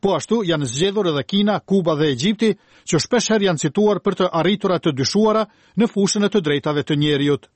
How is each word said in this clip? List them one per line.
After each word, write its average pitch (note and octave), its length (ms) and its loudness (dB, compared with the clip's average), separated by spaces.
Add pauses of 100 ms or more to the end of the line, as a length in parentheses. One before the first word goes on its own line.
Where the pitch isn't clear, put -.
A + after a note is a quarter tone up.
Po F#3+ 140 0
ashtu G#3+ 280 -2
janë D#3+ 220 0
zgjedhur F#3 420 -2
edhe C#3+ 160 -2
Kina, G3+ 360 0
Kuba F3 360 0
dhe D3 160 0
Egjipti, F#3+ 460 0 (320)
që D#3+ 100 2
shpesh - 320 -2
herë G#3 160 2
janë E3 120 0
cituar G3+ 400 0
për F#3+ 160 -2
të F3+ 160 0
arritura F3 480 0
të E3+ 160 0
dyshuara G#3+ 500 0 (320)
në G#3+ 100 2
fushën G3+ 380 0
e G3 40 0
të G3+ 120 0
drejtave D3 420 -2
të D#3 140 -2
njeriut. D3 580 0